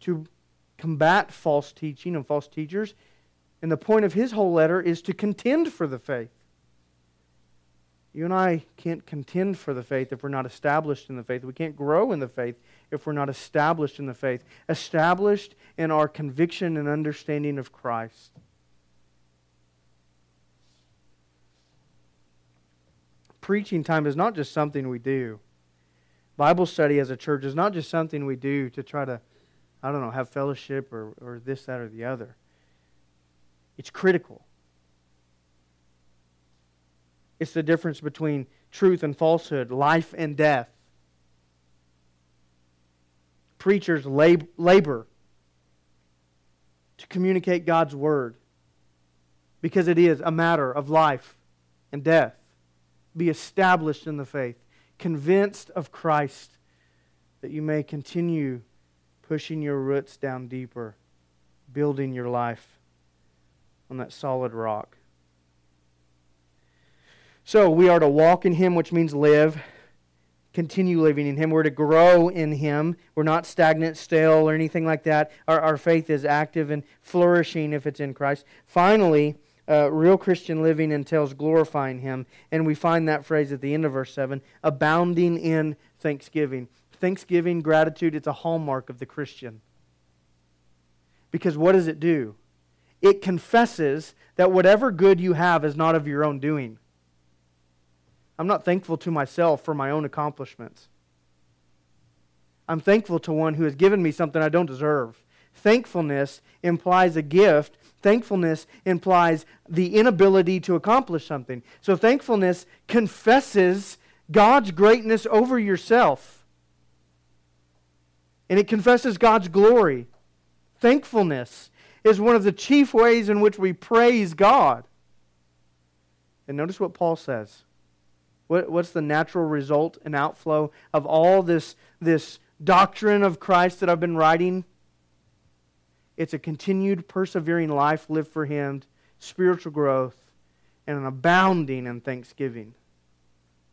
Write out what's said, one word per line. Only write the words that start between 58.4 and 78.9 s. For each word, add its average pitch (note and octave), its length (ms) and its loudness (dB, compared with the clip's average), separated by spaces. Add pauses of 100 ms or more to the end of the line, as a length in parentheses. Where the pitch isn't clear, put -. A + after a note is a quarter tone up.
pushing D#3 380 -10
your C#3+ 160 -6
roots C#3 400 -6
down B2+ 300 -10
deeper, A#2+ 480 -14 (800)
building C#3 400 -4
your B2 160 -8
life A#2+ 500 -6 (1120)
on C3 60 -14
that B2+ 160 -12
solid B2+ 420 -8
rock. A2 420 -8 (2500)
So G#3 240 4
we E3+ 200 6
are F3 100 6
to D#3 100 4
walk E3 380 4
in F3+ 60 2
Him, F3+ 240 0
which E3 160 -2
means E3 200 -2
live, D3+ 480 4 (920)
continue F3 500 -2
living D3 240 2
in C#3 100 -4
Him. D#3+ 140 -2
We're D#3+ 140 2
to D#3 60 -2
grow E3 580 6
in E3 240 -4
Him. D3+ 440 -2 (200)
We're D#3 80 0
not D#3+ 220 0
stagnant, D#3+ 500 0
stale, D#3 520 4
or D#3 60 0
anything D#3+ 320 -2
like D#3+ 160 -2
that. D3+ 300 0 (160)
Our, D#3+ 120 2
our D#3 160 0
faith E3 320 0
is C#3+ 160 -2
active D3 460 -2
and D3 140 -6 (180)
flourishing F3 720 0
if D3 160 -6
it's C#3+ 120 -8
in C#3 140 -8
Christ. C#3+ 300 -4 (220)
Finally, F3 720 2 (300)